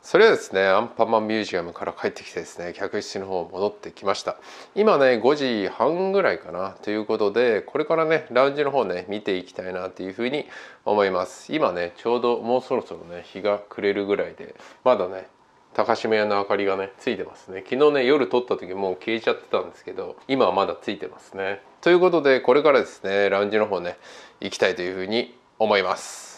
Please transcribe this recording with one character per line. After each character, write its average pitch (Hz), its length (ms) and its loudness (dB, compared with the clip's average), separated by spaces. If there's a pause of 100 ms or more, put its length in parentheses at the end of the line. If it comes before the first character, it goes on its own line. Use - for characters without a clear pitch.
そ - 160 0
れ 208 60 10
で 220 80 8
は 156 60 4
で - 40 -6
す - 120 -14
ね、 95 120 4
ア 95 140 6
ン 117 80 -2
パ 117 160 -2
ン 110 80 0
マ 113 80 4
ン 107 80 -2
ミ 107 80 -2
ュ 107 60 0
ー - 20 -2
ジ 98 140 -4
ア 87 40 -2
ム 85 120 -8
か - 100 -10
ら 87 80 -4
帰 - 160 -6
っ 98 40 -2
て - 120 -16
き - 100 -18
て 87 60 -6
で 82 60 -10
す - 120 -18
ね、 87 160 -10
客 101 280 -6
室 - 180 -10
の 95 80 -8
方 92 240 -4
戻 95 160 -2
っ 104 80 -4
て - 160 -16
き - 140 -12
ま 98 100 0
し - 80 -10
た。 - 140 -6 (360)
今 190 240 4
ね、 127 200 6
五 123 180 4
時 117 360 -2
半 175 420 0
ぐ 196 80 2
ら 120 120 2
い 82 60 -6
か 85 140 -14
な 95 280 -6
と - 80 -8
い 107 60 -2
う 107 100 -4
こ 110 120 -2
と 104 160 2
で、 113 280 2
こ - 160 -8
れ 151 80 -2
か 160 120 0
ら 160 80 2
ね、 156 260 0
ラ 127 160 4
ウ 143 40 2
ン 139 40 -8
ジ 147 80 -2
の 139 80 -2
方 131 140 0
ね、 90 240 -6
見 104 120 -6
て 98 140 0
い 90 80 -4
き - 100 -20
た 92 160 -10
い 92 40 -8
な 92 160 -6
と - 120 -14
い 95 80 -6
う 92 40 -12
ふ 120 60 -14
う 120 100 -2
に 143 180 -6 (380)
思 104 180 4
い 98 80 4
ま 90 140 0
す。 - 280 -12
今 139 200 2
ね、 87 240 -4
ち - 100 -6
ょ 120 100 2
う 120 40 -2
ど 120 160 0
も 120 220 0
う - 20 -4
そ 127 160 -4
ろ 104 40 -2
そ - 140 -12
ろ 82 60 -16 (120)
ね、 87 120 -12
日 - 160 -14
が 101 180 0
暮 - 260 -8
れ 101 80 2
る 101 120 -2
ぐ 101 100 0
ら - 140 -4
い - 60 -18
で、 - 200 -18 (300)
ま 127 100 6
だ 92 140 -2
ね、 95 180 -12 (460)
高 110 240 2
島 110 180 0
屋 107 100 2
の 101 120 0
明 98 80 -2
か 104 100 0
り 101 100 0
が 95 120 0
ね、 95 200 -6
つ - 120 -4
い 104 80 -2
て 90 80 -8
ま 82 100 -18
す - 140 -20
ね。 95 200 -12
昨 143 200 4
日 147 40 0
ね、 135 120 2
夜 131 240 2
撮 123 120 2
っ - 40 -10
た 101 100 -2
時 92 180 -12
も 95 180 -4
う 92 40 -4
消 113 220 -4
え - 20 -4
ち 120 100 -2
ゃ 117 40 0
っ - 20 0
て - 160 -12
た 95 100 0
ん 87 80 -8
で - 60 -20
す - 80 -20
け - 80 -14
ど、 92 240 -10 (140)
今 131 160 4
は 90 80 2
ま 95 120 2
だ 85 160 -6
つ - 80 -6
い 101 80 -4
て 90 100 -10
ま - 120 -16
す - 140 -20
ね。 98 280 -6 (200)
と 170 80 2
い 175 40 8
う 180 60 6
こ 180 100 6
と 165 120 2
で、 135 180 6
こ 123 140 4
れ 147 100 4
か 151 80 6
ら 131 80 6
で 95 60 0
す - 180 -18
ね、 98 260 2
ラ 98 120 2
ウ 104 40 2
ン 101 60 -2
ジ 107 60 0
の 107 80 2
方 98 160 -4
ね、 87 160 -8 (420)
行 101 140 -8
き - 40 -12
た 104 120 2
い 90 60 -2
と 90 60 -8
い 90 100 -4
う 92 40 -6
ふ 95 40 -6
う 95 80 -6
に 113 300 -2 (220)
思 107 180 4
い 95 60 4
ま 92 140 -2
す。 - 400 -16